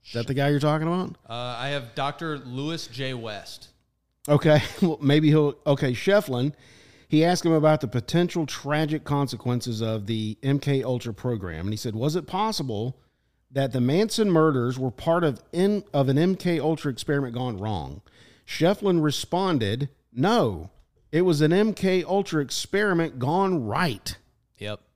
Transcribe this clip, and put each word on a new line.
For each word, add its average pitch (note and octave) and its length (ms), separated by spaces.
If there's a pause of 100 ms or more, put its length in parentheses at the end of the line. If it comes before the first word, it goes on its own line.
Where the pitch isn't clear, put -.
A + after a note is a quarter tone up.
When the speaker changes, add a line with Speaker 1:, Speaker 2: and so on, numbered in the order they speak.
Speaker 1:
Is - 60
that A#2 140
the C3+ 80
guy C#3 160
you're D3 100
talking D3+ 260
about? F3+ 300 (120)
Speaker 2:
Uh, A#2+ 300
I C3 120
have C3 240
Doctor D3 440
Lewis C3+ 480
J. C3 280
West. A2 540 (600)
Speaker 1:
Okay. D3+ 420
<laughs> - 120
Well, D#3+ 200
maybe D3+ 280
he'll, D3 260 (100)
okay, C3+ 260
Sheflin. D3 600 (560)
He D#3 160
asked F3 220
him E3 60
about D#3 280
the C3+ 80
potential E3+ 560
tragic D3 600
consequences B2 760
of A2 260
the A2 360
M C#3 160
K C#3 240
Ultra A#2 320
program, F#2 460
and F#2+ 120
he G#2+ 40
said, A2 180
"Was C#3+ 220
it D#3+ 100
possible C3+ 720 (540)
that C3+ 200
the B2+ 80
Manson G3 500
murders C3+ 480
were C3 120
part E3 320
of C#3+ 180 (120)
in-, G3 320 (100)
of C3+ 140
an C#3 100
M F3+ 160
K F3 240
Ultra D3 320
experiment C3+ 440
gone B2 240
wrong?" F2+ 440 (440)
Sheflin F3+ 560
responded, C#3+ 880 (220)
"No, B2+ 580 (420)
it E3 100
was E3+ 180
an D#3 120
M G#3 200
K F#3 300
Ultra E3+ 400
experiment E3 800
gone E3+ 440
right." A#2 520 (420)
Speaker 2:
Yep. G#2 220 (140)